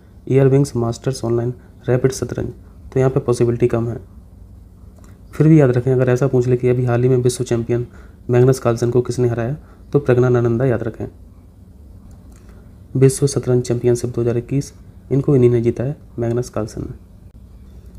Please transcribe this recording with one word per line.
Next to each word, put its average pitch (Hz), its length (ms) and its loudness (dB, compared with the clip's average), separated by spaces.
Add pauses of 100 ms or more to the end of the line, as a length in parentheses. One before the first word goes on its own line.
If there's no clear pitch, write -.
(280)
एयरविंग्स 135 480 2
मास्टर्स 117 500 -4
ऑनलाइन 117 280 -2 (360)
रैपिड 127 220 2
शतरंज, - 380 -6 (440)
तो 131 60 0
यहाँ 131 120 4
पे 135 80 -2
पॉसिबिलिटी 120 480 0
कम 117 220 -2
है। 113 100 -8 (1300)
फिर 151 140 2
भी 160 140 8
याद 127 100 4
रखें, 127 200 0
अगर 127 180 2
ऐसा 127 180 2
पूछ 127 200 0
ले 127 100 2
कि 123 120 -2
अभी 123 160 0
हाल 120 180 0
ही 127 60 2
में 127 80 2
विश्व 123 260 0
चैंपियन 120 440 -2 (420)
मैग्नस 123 300 4
कार्लसन 117 300 0
को 123 120 2
किसने 123 260 -2
हराया, 117 280 -4 (380)
तो 143 60 2
प्रज्ञा 127 300 2
ननंदा 120 360 0
याद 120 180 -2
रखें। 107 240 -8 (1900)
विश्व 135 320 2
शतरंज 123 360 -2
चैंपियनशिप 120 460 -2
दो 120 120 -4
हज़ार 117 160 -2
इक्कीस, 135 360 -6 (380)
इनको 139 240 2
इन्हीं 123 140 6
ने 120 120 2
जीता 117 220 -2
है, 143 120 -6 (240)
मैग्नस 120 300 -4
कार्लसन - 320 -8
ने। - 300 -14 (880)